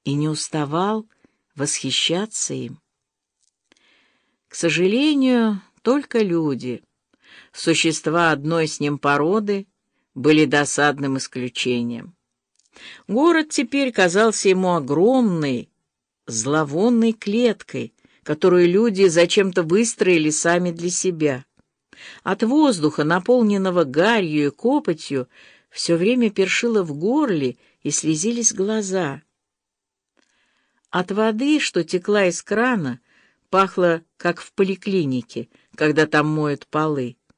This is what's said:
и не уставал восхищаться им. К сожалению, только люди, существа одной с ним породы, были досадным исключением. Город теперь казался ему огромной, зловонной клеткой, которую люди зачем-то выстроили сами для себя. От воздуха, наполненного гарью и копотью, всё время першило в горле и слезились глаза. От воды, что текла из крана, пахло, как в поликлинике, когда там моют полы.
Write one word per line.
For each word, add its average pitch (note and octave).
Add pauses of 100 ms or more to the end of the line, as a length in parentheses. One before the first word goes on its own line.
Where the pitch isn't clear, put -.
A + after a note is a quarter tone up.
и C#3
не D3
уставал D#3+ (500)
восхищаться D3+
им. B2+ (1700)
К -
сожалению, A3+ (200)
только C4
люди, D3+ (680)
существа D#3+
одной D#3
с -
ним D3
породы, G3 (460)
были D3+
досадным C#3+
исключением. B2 (920)
Город D#4
теперь C4+
казался G3+
ему F#3
огромной, D#3+ (560)
зловонной D#3
клеткой, G#3 (300)
которую F3
люди G3
зачем-то F3
выстроили F3+
сами F3
для E3+
себя. D#3 (800)
От F#3+
воздуха, A3
наполненного F#3+
гарью D#3
и C#3
копотью, F3 (420)
всё -
время A3+
першило G#3
в D#3
горле F3 (260)
и D3+
слезились F#3+
глаза. F#3+ (1700)
От F3+
воды, A3
что -
текла F#3+
из F3
крана, G#3 (540)
пахло, F3+ (140)
как F3
в -
поликлинике, F3 (280)
когда D3+
там D3+
моют D3+
полы. D3 (220)